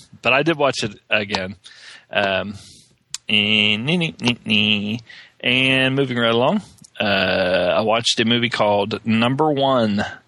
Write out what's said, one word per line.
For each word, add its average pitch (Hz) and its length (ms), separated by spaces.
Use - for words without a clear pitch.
but 120 100
I 139 100
did 160 140
watch 139 260
it 104 160
again. 101 460
Um, 98 440
and, 107 560
nee, 160 120
nee, 165 240
nee, 120 240
nee. 107 560
And 131 560
moving 127 220
right 117 140
along, 143 300
uh, 90 760
I 92 60
watched 113 380
a 117 40
movie 120 240
called 104 560
Number 123 460
One 127 520